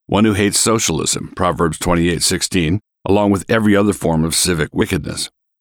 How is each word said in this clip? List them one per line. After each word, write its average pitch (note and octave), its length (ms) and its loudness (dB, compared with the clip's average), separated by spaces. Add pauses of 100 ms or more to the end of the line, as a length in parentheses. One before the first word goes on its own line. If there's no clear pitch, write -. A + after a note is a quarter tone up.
one G#2+ 200 2
who A2 80 4
hates G2+ 260 0
socialism, - 760 -2
Proverbs E2+ 440 0
twenty-eight E2+ 420 0
sixteen, F2+ 600 -2 (220)
along G2+ 280 2
with F#2+ 180 -2
every G#2+ 260 4
other G2+ 180 4
form D#2+ 300 0
of E2 120 -2
civic D#2+ 400 -2
wickedness. - 560 -4 (300)